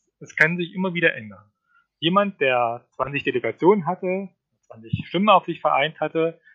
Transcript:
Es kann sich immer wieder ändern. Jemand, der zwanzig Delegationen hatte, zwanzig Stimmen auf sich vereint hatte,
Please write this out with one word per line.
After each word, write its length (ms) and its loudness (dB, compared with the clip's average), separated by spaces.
Es 160 -14
kann 200 2
sich 180 -6
immer 200 -2
wieder 200 0
ändern. 360 -16
Jemand, 420 0
der 520 0
zwanzig 320 -6
Delegationen 640 0
hatte, 440 -4
zwanzig 460 -10
Stimmen 220 0
auf 160 8
sich 160 -8
vereint 400 0
hatte, 400 -2